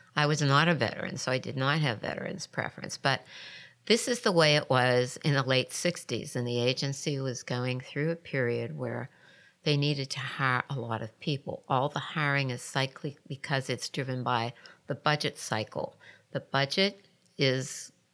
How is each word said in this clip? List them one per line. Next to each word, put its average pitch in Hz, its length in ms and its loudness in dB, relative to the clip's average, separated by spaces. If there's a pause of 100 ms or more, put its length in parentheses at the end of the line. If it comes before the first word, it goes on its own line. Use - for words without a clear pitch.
(160)
I 151 100 4
was 151 160 2
not 147 280 6
a 170 40 6
veteran, - 440 -2
so 131 160 -2
I 131 40 2
did - 200 -6
not 143 220 2
have 123 200 0
veterans - 480 -6
preference, - 500 -8
but 135 280 0 (640)
this 226 200 4
is 240 140 -2
the 214 100 4
way 156 240 6
it - 140 2
was 127 560 4
in 147 80 4
the 135 100 4
late 131 300 2
sixties, - 600 -4
and 120 140 -2
the 120 140 0
agency 135 580 -2
was 131 240 -6
going 127 380 -4
through 151 300 -2
a 165 40 -4
period 120 600 -2
where 120 320 -6 (560)
they 151 100 4
needed 143 360 0
to - 100 -6
hire 131 480 0
a 139 100 -4
lot 117 220 -4
of - 180 -12
people. - 480 -4
All 139 220 2
the 147 100 -6
hiring 139 520 0
is 120 100 -6
cyclic 135 560 -4 (100)
because 135 420 -4
it's 123 200 -4
driven 127 340 -4
by 120 300 0 (340)
the - 80 -4
budget 151 420 0
cycle. - 600 -4 (340)
The - 80 -4
budget 160 680 0 (320)
is 131 540 0 (220)